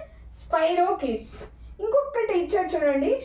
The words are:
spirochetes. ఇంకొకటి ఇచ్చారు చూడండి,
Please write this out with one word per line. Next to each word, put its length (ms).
spirochetes. 880
ఇంకొకటి 600
ఇచ్చారు 300
చూడండి, 380